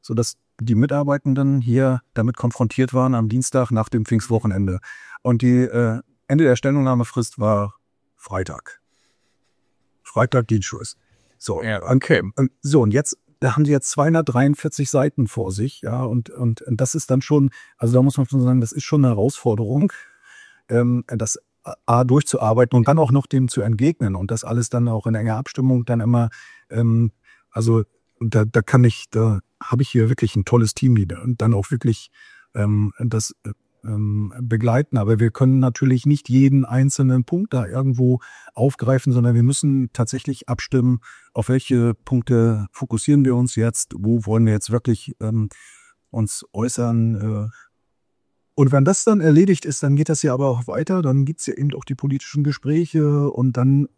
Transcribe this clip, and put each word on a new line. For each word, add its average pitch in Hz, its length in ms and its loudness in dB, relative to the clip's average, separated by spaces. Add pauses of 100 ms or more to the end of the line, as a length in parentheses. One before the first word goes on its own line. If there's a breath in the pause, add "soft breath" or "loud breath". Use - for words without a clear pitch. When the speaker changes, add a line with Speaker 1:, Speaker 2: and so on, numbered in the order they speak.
Speaker 1:
sodass 117 360 -6 (240)
die 113 140 -2
Mitarbeitenden 139 840 0
hier 127 420 0 (120)
damit 117 220 -2
konfrontiert 123 580 -2
waren 127 200 2
am 113 140 0
Dienstag 127 420 -2
nach 110 180 0
dem 110 160 -2
Pfingstwochenende. 101 760 -2 (420 loud breath)
Und 123 200 0
die, 123 200 4
äh, 117 380 -2 (260)
Ende 156 180 2
der 123 120 4
Stellungnahmefrist 131 800 0
war 104 360 -2 (420)
Freitag. 90 640 -12 (1200)
Freitag 120 460 -2
Dienstschluss. - 480 -4 (420)
So, 90 240 -8
Speaker 2:
Ja, 107 200 -6
Speaker 1:
und, 127 200 0
Speaker 2:
okay. 117 200 0 (140)
Speaker 1:
und 131 140 0 (100)
so, 143 220 2
und 107 100 2
jetzt, 139 240 -2 (240)
da 127 140 -2
haben 151 100 2
sie 143 60 0
jetzt 139 200 0
zweihundertdreiundvierzig 143 1000 0
Seiten 135 380 0
vor 95 240 -6
sich, 107 300 -6
ja, 120 200 -6
und, 120 280 -4
und, 117 320 -4
und 120 180 -4
das 127 140 -2
ist - 160 -6
dann 131 120 0
schon, 139 280 2 (260 loud breath)
also 120 180 0
da 127 80 6
muss 135 140 2
man 131 100 0
schon 135 140 0
sagen, 127 200 4
das 117 120 -4
ist 147 100 -8
schon 147 220 2
eine 120 100 2
Herausforderung, 117 800 -2 (760 loud breath)
ähm, 120 380 0
das 110 320 -6 (480)
A, 120 160 4
durchzuarbeiten 123 760 2
und 120 120 4
dann 151 100 4
auch 131 140 2
noch 139 140 2
dem 131 220 0
zu - 120 -4
entgegnen 110 560 0
und 95 140 -6
das 113 120 -4
alles 117 280 -4
dann 120 180 0
auch 110 180 -4
in 113 80 0
enger 110 220 -2
Abstimmung 131 480 -2
dann 117 160 -2
immer, 117 300 2 (400 loud breath)
ähm, 117 420 2 (380 soft breath)
also 113 340 0 (360)
da, 110 240 0
da 110 180 0
kann 127 220 4
ich, - 260 0
da 110 300 0 (220)
habe 123 200 -2
ich - 80 -4
hier 113 180 2
wirklich 117 260 -2
ein 101 100 0
tolles 117 300 2
Team, 123 220 2
die 98 100 2
dann 113 480 -2
auch 98 160 -4
wirklich, 117 400 -4 (440 loud breath)
ähm, 104 440 0
das, 113 360 -4 (100)
äh, 104 60 -12 (340)
ähm, 104 560 -4
begleiten. 117 580 0
Aber 107 220 2
wir 117 100 2
können 131 300 2
natürlich 127 440 0
nicht 147 240 0
jeden 135 360 4
einzelnen 127 600 2
Punkt 180 300 -4
da 123 100 0
irgendwo 127 540 0 (360 loud breath)
aufgreifen, 131 580 0
sondern 120 220 2
wir 117 100 4
müssen 135 480 0
tatsächlich 131 560 -6
abstimmen, 123 520 0 (320 loud breath)
auf - 160 -4
welche 123 460 0
Punkte 113 800 0
fokussieren 135 520 0
wir 127 120 2
uns 123 180 0
jetzt, 117 420 -4
wo 110 300 0
wollen 113 200 2
wir 110 60 4
jetzt 107 180 -2
wirklich, 117 500 -2
ähm, 110 280 -2 (600 loud breath)
uns - 420 -6
äußern. 117 640 -2 (320)
Äh. 110 40 -8 (1040)
Und 135 160 4
wenn 139 120 4
das 190 200 2
dann 214 160 4
erledigt 160 440 4
ist, 151 200 -6
dann 139 100 2
geht 151 140 0
das 156 140 -2
ja 139 120 0
aber 139 140 0
auch 120 180 -2
weiter, 180 340 -4
dann 139 240 2
gibt's 156 220 -8
ja 135 80 -6
eben 139 200 -4
auch 139 100 -12
die 135 100 -8
politischen 143 480 -4
Gespräche 147 880 0
und 123 260 -2
dann 135 300 2 (120)